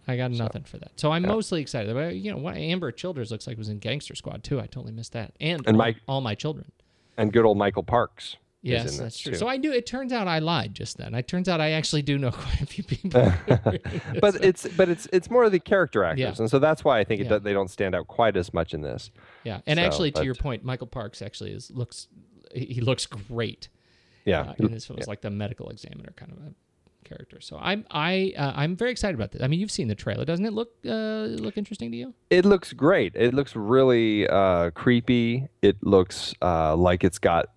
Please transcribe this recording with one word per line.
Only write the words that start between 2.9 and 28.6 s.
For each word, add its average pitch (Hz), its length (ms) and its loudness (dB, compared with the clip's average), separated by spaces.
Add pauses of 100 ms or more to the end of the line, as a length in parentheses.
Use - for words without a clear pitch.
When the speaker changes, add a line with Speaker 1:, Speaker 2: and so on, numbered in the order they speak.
Speaker 1:
Childers 131 400 -8
looks 110 160 -10
like 123 100 -10
was 110 120 -8
in 104 100 -6
Gangster 131 380 -6
Squad, - 260 -12
too. 139 180 -4
I - 60 -8
totally - 260 -14
missed 117 200 -14
that. 113 280 -10
And 160 260 -2
Speaker 2:
And 110 100 6
Speaker 1:
all, - 20 8
Speaker 2:
Mike 117 180 4 (120)
Speaker 1:
All 135 120 -2
My 110 140 -4
Children. - 380 -8 (440)
Speaker 2:
And 107 160 0
good 117 120 6
old 107 120 6
Michael 101 280 0
Parks 120 400 -2 (400)
is 123 60 -4
Speaker 1:
Yes, 120 100 0
Speaker 2:
in - 60 -6
Speaker 1:
that's 143 120 -6
Speaker 2:
this, 117 200 -8
Speaker 1:
true. 139 140 -8
Speaker 2:
too. 87 60 -4
Speaker 1:
So 220 80 -2
I 262 120 -4
knew, 294 140 -2
it 240 140 -2
turns 254 260 -6
out 220 140 -2
I 160 140 0
lied 143 340 -2
just - 240 -10
then. - 160 -10
It 123 140 -4
turns 180 200 -2
out 165 120 2
I 156 100 2
actually 156 320 0
do 139 160 0
know 131 120 0
<laughs> - 20 -4
quite - 300 -2
a 143 40 -6
few - 160 -10
people - 280 -6
who 120 200 6
are 87 160 2
Speaker 2:
<laughs> - 0 - (260)
Speaker 1:
in - 120 -4
this - 180 -8 (180)
Speaker 2:
But 202 140 6
Speaker 1:
one. - 80 -6
Speaker 2:
it's, 185 240 4 (100)
but 185 120 6
it's, 170 240 -2
it's 185 180 0
more 247 140 6
of 214 80 4
the 175 80 2
character 165 420 2
actors, 82 180 0
Speaker 1:
Yeah. 117 160 -2
Speaker 2:
and 113 140 0
so 139 80 4
that's 151 260 4
why 131 140 6
I 101 60 4
think 110 160 -2
it 131 40 -2
Speaker 1:
Yeah. 113 100 2
Speaker 2:
do-, 104 60 2
they 101 120 -2
don't 98 180 0
stand 95 240 -2
out 85 140 -2
quite 110 280 2
as 87 160 -2
much 82 220 -2
in 76 80 -6
this. 67 300 -10 (320)
Speaker 1:
Yeah, 104 240 -8
and 151 100 0
Speaker 2:
So, 175 60 2
Speaker 1:
actually, 147 280 0
to 156 80 -2
Speaker 2:
but 151 40 2
Speaker 1:
your 131 100 -2
point, 123 300 -6
Michael 123 240 -8
Parks 104 340 -12
actually 101 300 -12
is, - 180 -14
looks, - 380 -10 (440)
he, 120 140 -8
he 120 140 -6
looks 123 260 0
great, 113 640 -8 (560)
Speaker 2:
Yeah. - 160 2
Speaker 1:
uh, - 180 -8
in 110 140 2
this 113 140 -12
film. 131 100 -14
Speaker 2:
Yeah. 131 60 -10
Speaker 1:
It's - 60 -10
like 104 120 -10
the 107 100 -8
medical 101 400 -8
examiner - 460 -18
kind - 160 -20
of - 60 -18
a 147 160 -18 (500)
character. - 360 -20
So - 200 -16
I'm, 208 300 -4
I, 185 480 0
uh, 139 160 0
I'm 160 220 -2